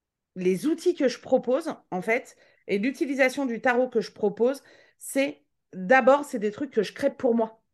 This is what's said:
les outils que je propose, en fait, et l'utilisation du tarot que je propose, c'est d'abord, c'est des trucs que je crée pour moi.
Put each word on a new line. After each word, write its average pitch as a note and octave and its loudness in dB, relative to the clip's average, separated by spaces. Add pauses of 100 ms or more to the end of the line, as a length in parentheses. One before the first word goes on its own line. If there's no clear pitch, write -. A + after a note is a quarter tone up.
(360)
les F#3 0
outils E4 0
que C4 2
je - -8
propose, C4 0 (160)
en F#3 -4
fait, A3+ -4 (300)
et G3+ -2
l'utilisation C4+ 0
du A#3 -6
tarot B3 2
que A3 -2
je - -6
propose, A#3 -2 (340)
c'est - -4 (300)
d'abord, B3+ 4
c'est B3 -6
des G#3 -2
trucs C#4 -6
que G#3+ 0
je - -10
crée C#4 -2
pour A#3 0
moi. A3 -4 (120)